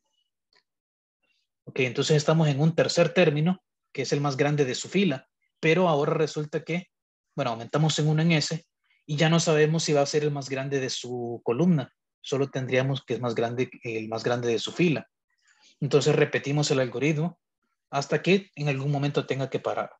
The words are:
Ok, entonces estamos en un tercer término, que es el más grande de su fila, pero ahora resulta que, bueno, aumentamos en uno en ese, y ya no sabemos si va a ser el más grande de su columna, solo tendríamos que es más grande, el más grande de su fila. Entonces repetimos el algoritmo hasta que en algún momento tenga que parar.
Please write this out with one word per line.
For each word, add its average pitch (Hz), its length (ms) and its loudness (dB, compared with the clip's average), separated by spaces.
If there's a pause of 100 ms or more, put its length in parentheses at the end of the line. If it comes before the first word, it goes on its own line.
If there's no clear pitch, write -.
(1700)
Ok, 139 160 -6
entonces 135 360 0
estamos 160 300 4
en 139 120 2
un 160 160 2
tercer - 380 2
término, 165 500 2 (300)
que 135 80 -6
es 127 120 -2
el 147 80 0
más 143 140 -2
grande 147 300 2
de 127 100 -2
su - 140 -10
fila, 180 400 0 (300)
pero 165 280 2
ahora 156 280 2
resulta 151 480 -4
que, 175 260 -6 (460)
bueno, 123 160 -2
aumentamos 147 480 0
en 151 80 0
uno 156 160 2
en 170 80 4
ese, 156 340 -2 (400)
y 151 100 -6
ya 156 140 2
no 165 100 4
sabemos 156 440 2
si 156 100 -2
va 143 80 4
a 139 60 2
ser 151 160 -2
el 151 80 0
más 135 180 -8
grande 139 300 -4
de 131 100 -2
su 120 540 -8
columna, 143 500 2 (280)
solo 139 280 -2
tendríamos 131 560 -2
que 123 80 -4
es 110 60 -4
más 120 160 -4
grande, 120 340 -2 (140)
el 110 260 -8
más 110 140 -6
grande 120 240 -2
de 113 100 2
su 104 140 -6
fila. 156 360 0 (720)
Entonces 147 360 2
repetimos 147 560 0
el 135 80 2
algoritmo 147 600 -2 (520)
hasta 143 300 -2
que 196 340 2
en 147 120 -4
algún 139 240 -2
momento 143 340 -2
tenga 135 240 -4
que 127 100 -4
parar. 107 400 -4